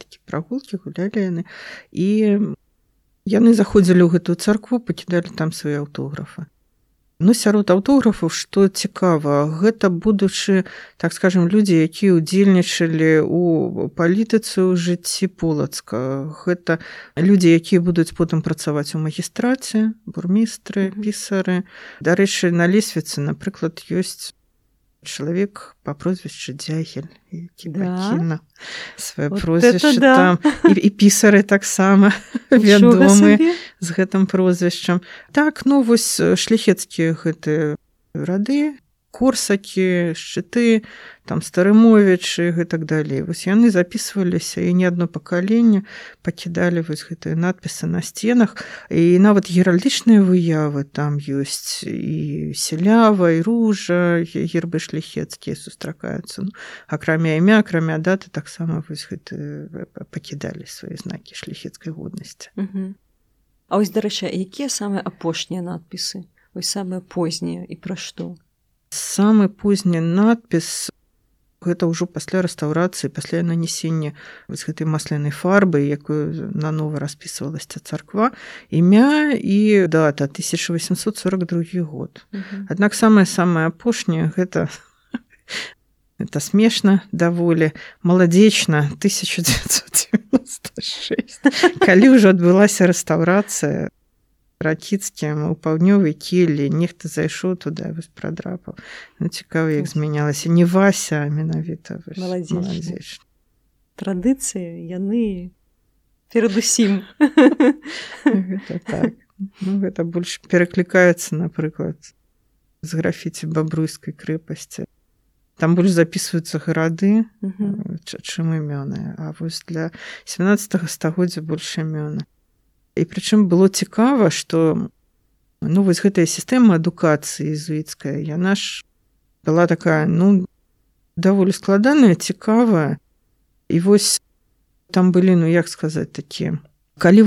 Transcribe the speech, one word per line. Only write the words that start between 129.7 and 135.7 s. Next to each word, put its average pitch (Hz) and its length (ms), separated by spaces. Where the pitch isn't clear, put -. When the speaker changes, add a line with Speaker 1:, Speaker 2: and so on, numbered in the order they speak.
Speaker 1:
ну, 185 400
даволі 190 320
складаная, 214 640
цікавая. 190 800
І 165 120
вось 202 420
там 185 160
былі, 185 240
ну, 165 120
як 165 200
сказаць, 151 480